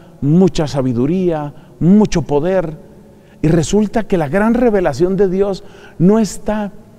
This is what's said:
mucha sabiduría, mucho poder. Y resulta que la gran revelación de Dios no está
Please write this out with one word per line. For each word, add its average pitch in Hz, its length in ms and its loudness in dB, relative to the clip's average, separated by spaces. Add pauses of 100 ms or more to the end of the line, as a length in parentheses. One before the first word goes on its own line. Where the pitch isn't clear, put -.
(200)
mucha 160 460 2
sabiduría, 147 880 -2 (260)
mucho 185 420 4
poder. 160 540 -2 (680)
Y 156 60 2
resulta 196 560 0
que 190 140 -2
la 151 100 -2
gran 208 260 2
revelación 185 600 0
de 196 120 2
Dios 190 360 -2 (340)
no 202 200 4
está 208 540 -4 (260)